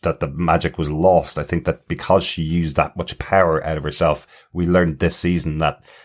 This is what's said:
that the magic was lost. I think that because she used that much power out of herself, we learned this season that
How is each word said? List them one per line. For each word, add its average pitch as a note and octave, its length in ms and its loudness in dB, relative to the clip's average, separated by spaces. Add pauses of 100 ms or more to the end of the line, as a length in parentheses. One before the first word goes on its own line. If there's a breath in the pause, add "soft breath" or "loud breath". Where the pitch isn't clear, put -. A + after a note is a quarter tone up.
that E2 180 -2
the D#2+ 80 -4
magic D#2+ 500 0
was D2+ 100 -2
lost. D#2+ 500 2
I D2 40 -2
think E2+ 220 -4
that - 240 -4
because F#2 360 0
she - 180 -6
used D#2+ 340 -2
that D2+ 200 0
much - 220 -8
power E2 480 2
out D#2+ 100 -2
of D2 60 -6
herself, D2+ 440 0 (260 soft breath)
we F2 140 -2
learned F2 340 2
this E2+ 160 0
season D#2+ 420 -2
that D2+ 240 -2 (220 loud breath)